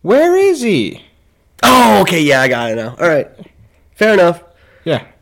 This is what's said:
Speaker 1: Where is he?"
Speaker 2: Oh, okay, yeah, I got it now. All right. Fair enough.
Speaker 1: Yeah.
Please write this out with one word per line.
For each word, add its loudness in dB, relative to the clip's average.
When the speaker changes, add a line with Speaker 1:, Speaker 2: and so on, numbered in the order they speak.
Speaker 1:
Where 0
is 0
he?" -4
Speaker 2:
Oh, 4
okay, -2
yeah, 0
I 0
got -4
it -6
now. -10
All -2
right. -2
Fair 0
enough. 0
Speaker 1:
Yeah. -6